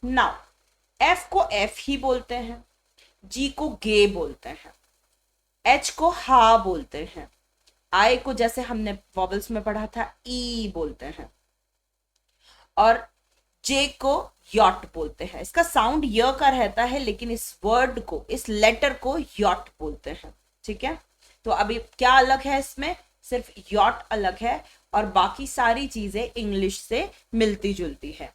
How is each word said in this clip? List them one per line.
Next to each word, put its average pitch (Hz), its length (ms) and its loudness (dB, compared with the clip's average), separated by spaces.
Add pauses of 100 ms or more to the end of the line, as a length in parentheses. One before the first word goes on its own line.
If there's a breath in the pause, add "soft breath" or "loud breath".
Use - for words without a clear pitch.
Now, 247 280 0 (680)
एफ 349 280 2
को - 240 2
एफ 208 280 -2
ही 277 160 -4
बोलते 254 380 -4
हैं, 240 300 -12 (600 soft breath)
जी 254 240 -6
को 285 200 -6 (140)
गे 214 240 4
बोलते 160 420 -4
हैं, - 240 -18 (920)
एच 277 260 2
को 320 200 0
हा 240 480 6
बोलते 156 460 -4 (120)
हैं, 147 120 -16 (640)
आई 226 240 6
को 262 160 -4
जैसे 233 300 0
हमने 220 300 -4 (240)
वॉवेल्स 190 340 -4
में 214 120 -4
पढ़ा 214 240 -4
था - 280 -8 (120)
ई 240 480 -6
बोलते 151 320 -8
हैं 143 240 -16 (1500 soft breath)
और 226 300 6 (580)
जे 269 220 2 (140)
को 269 140 2 (400)
यॉट 208 400 4
बोलते 160 300 -8
हैं। 175 160 -12
इसका 247 220 -2
साउंड 285 440 2
य 233 340 4
का 285 80 6
रहता 240 360 2
है 254 140 -2
लेकिन 233 320 -6
इस - 340 -8
वर्ड 247 360 2
को, 160 300 -10
इस - 180 -8
लेटर 220 460 2
को 269 240 -4 (220)
यॉट 185 280 0 (120)
बोलते 151 300 -12
हैं। - 240 -14 (300)
ठीक 214 200 -10
है, 320 140 -4 (480 soft breath)
तो 226 40 -4
अभी 208 280 0 (200)
क्या 254 200 6
अलग 262 220 6
है 269 180 -2
इसमें, 277 380 -6 (260)
सिर्फ - 500 -8
यॉट 208 380 4
अलग 202 280 -2
है 240 240 -4 (300 soft breath)
और 208 140 2
बाकी 190 400 0
सारी 240 400 0
चीजें 208 380 -6 (120)
इंग्लिश 196 440 -2
से 302 300 -4 (240 soft breath)
मिलती 208 400 0
जुलती 156 380 -10
है। - 220 -16